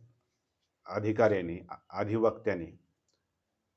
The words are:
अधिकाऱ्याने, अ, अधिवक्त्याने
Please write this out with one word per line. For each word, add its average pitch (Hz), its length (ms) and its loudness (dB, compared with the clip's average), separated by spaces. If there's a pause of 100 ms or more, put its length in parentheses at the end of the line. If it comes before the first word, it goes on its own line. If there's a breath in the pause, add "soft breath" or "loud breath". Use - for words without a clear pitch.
(880)
अधिकाऱ्याने, 101 840 2
अ, - 40 -12 (160)
अधिवक्त्याने 101 880 0 (1000)